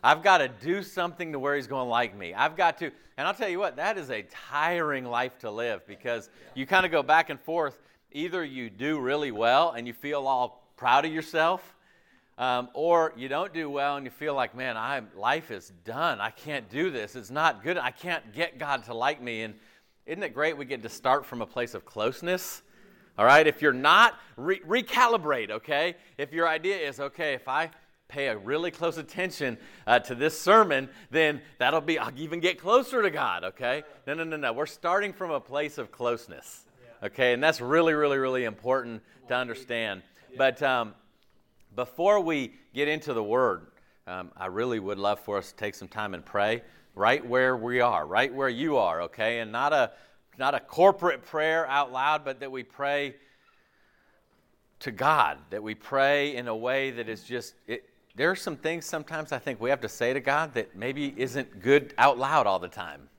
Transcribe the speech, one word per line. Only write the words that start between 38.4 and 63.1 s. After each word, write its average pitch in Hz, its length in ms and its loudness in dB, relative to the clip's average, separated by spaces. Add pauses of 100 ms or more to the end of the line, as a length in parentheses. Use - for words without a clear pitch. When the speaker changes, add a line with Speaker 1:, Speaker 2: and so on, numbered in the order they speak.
Speaker 1:
important 117 580 -4 (260)
to 127 80 0
understand. 113 640 -4 (280)
Speaker 2:
Yeah. 127 80 -18
Speaker 1:
But, 131 240 2
um, 123 320 0 (840)
before 185 420 2
we 156 360 0 (200)
get 143 140 0
into 151 240 -4
the 113 100 0
Word, 107 440 0 (400)
um, 90 300 -10
I 92 100 -8
really 110 340 -2
would 98 180 -6
love 101 220 0
for 101 180 -4
us 95 120 -8
to - 60 -20
take 104 180 -6
some 95 140 -16
time 107 260 -6
and 82 100 -12
pray 107 380 0 (320)
right 113 320 4
where 127 300 2
we 120 240 -2
are, 101 260 2
right 117 260 2
where 135 160 0
you 135 300 0
are, 87 240 2
okay? 113 380 -2
And 110 120 -8
not 135 200 0
a, 131 200 2 (440)
not 139 180 0
a 123 60 -2
corporate 175 640 4
prayer 160 440 0
out 139 240 0
loud, 143 320 0
but 131 160 -6
that 135 100 -8
we 131 120 -10
pray 143 520 -4 (1700)
to 131 100 -6
God, 110 480 2 (120)
that 104 120 -8
we 107 120 -6
pray 139 640 2
in 123 120 -6
a 110 80 -2
way 131 340 -2
that 117 180 -8
is 107 140 -8
just, 120 320 -10 (120)
it, 113 220 -10 (260)
there 160 160 0
are 190 60 -2
some 165 200 -8
things 160 280 -4
sometimes 156 480 -8
I 131 60 -4
think 123 220 -6
we 120 100 0
have 139 120 2
to 110 60 -6
say 120 240 -2
to 135 80 -2
God 143 340 0
that 110 220 -4
maybe 135 400 -6
isn't 123 440 -6
good 139 360 4
out 127 220 6
loud 135 280 2
all 95 120 4
the 87 100 -6
time 78 400 -14 (100)